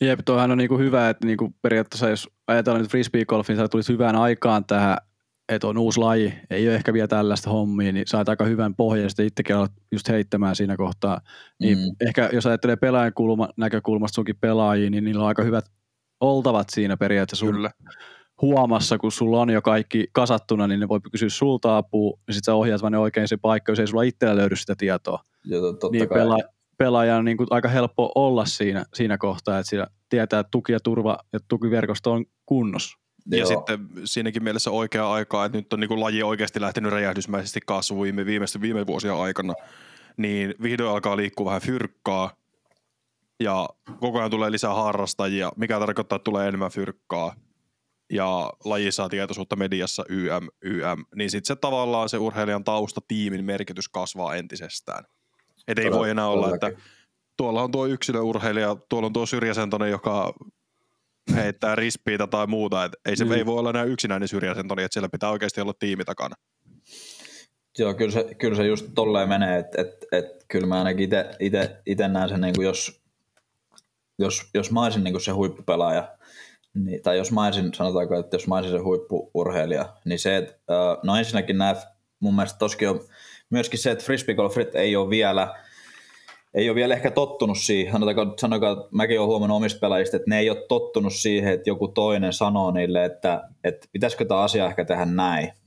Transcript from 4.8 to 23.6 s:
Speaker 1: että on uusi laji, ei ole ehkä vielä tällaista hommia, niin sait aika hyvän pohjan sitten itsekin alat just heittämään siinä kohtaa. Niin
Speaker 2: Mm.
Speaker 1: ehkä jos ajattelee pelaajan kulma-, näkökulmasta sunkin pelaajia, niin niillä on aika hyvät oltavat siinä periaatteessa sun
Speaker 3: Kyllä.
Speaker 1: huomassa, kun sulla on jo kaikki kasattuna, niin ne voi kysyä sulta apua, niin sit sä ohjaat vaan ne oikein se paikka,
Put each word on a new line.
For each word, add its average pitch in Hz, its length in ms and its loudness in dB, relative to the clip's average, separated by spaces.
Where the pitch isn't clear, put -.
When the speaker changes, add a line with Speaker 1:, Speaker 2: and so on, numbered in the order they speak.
Speaker 1:
että 110 180 0
on 107 100 0
uusi 113 220 2
laji, 113 340 4
ei 104 180 2
ole 113 80 4
ehkä 107 180 0
vielä 110 140 2
tällaista 104 420 2
hommia, 104 420 0
niin 95 160 -2
sait 107 220 0
aika 107 160 2
hyvän 110 300 0
pohjan 110 340 2
sitten 107 160 0
itsekin 101 300 0
alat 101 160 2
just 104 180 -4
heittämään 101 460 2
siinä 98 220 -2
kohtaa. 95 440 -2
Niin 104 180 4
Speaker 2:
Mm. 95 300 -2
Speaker 1:
ehkä 113 260 2
jos 117 120 2
ajattelee 117 300 2
pelaajan 123 380 2
kulma-, 110 440 2
näkökulmasta 107 580 0
sunkin 107 260 -2
pelaajia, 107 480 4
niin 104 140 0
niillä 107 180 0
on 107 60 2
aika 107 160 2
hyvät 113 220 0
oltavat 131 520 2
siinä 98 260 0
periaatteessa 101 480 0
sun 104 80 2
Speaker 3:
Kyllä. 104 180 -4
Speaker 1:
huomassa, 123 560 4
kun 107 140 0
sulla 117 300 2
on 120 80 4
jo 110 120 4
kaikki 110 500 2
kasattuna, 113 560 2
niin 101 120 2
ne 104 80 0
voi 104 120 2
kysyä 110 180 0
sulta 120 480 2
apua, 104 400 0
niin 104 80 -2
sit 101 100 -4
sä 110 100 4
ohjaat 110 260 2
vaan 107 100 0
ne 107 60 2
oikein 107 300 2
se 107 100 0
paikka, 110 340 2